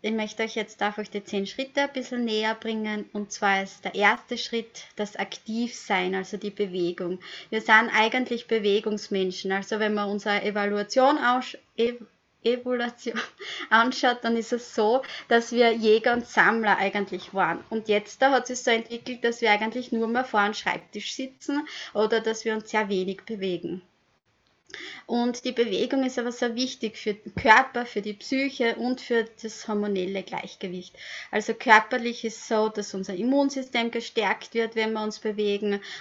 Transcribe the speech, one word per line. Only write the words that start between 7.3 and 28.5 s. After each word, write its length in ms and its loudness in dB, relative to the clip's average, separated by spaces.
Wir 120 -2
sind 320 6
eigentlich 540 0
Bewegungsmenschen. 1040 0
Also 280 -2
wenn 160 2
man 140 -2
unsere 340 -2
Evaluation 760 2
aus-, 400 0
Ev-, 280 0
Evaluation 760 -2
<laughs> 260 -10
anschaut, 500 4
dann 160 0
ist 160 -4
es 220 -6
so, 260 4
dass 220 4
wir 220 6
Jäger 400 4
und 140 -2
Sammler 500 4
eigentlich 560 -2
waren. 380 0
Und 160 -4
jetzt, 340 0
da 100 6
hat 140 4
sich 140 -6
so 100 0
entwickelt, 540 -2
dass 180 0
wir 100 4
eigentlich 400 0
nur 160 0
mehr 180 0
vor 160 2
einem 120 2
Schreibtisch 640 -6
sitzen 520 -6
oder 260 2
dass 240 -4
wir 80 0
uns 160 -6
sehr 180 0
wenig 380 -2
bewegen. 560 -6
Und 400 -2
die 80 -4
Bewegung 500 0
ist 160 -4
aber 140 -4
sehr 220 -4
wichtig 420 -6
für 160 -4
den 220 -14
Körper, 500 6
für 160 -6
die 120 -6
Psyche 640 0